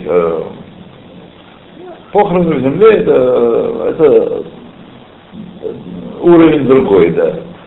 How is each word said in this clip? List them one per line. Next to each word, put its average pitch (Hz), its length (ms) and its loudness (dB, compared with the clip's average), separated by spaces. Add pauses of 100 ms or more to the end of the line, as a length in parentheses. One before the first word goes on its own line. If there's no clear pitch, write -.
э, 82 360 -2 (1700)
похороны 175 420 0
в 135 80 -4
земле, 156 240 2 (100)
это, 127 920 0
это - 520 2 (1800)
уровень 160 440 4
другой, 101 440 4
да. 80 240 -2 (320)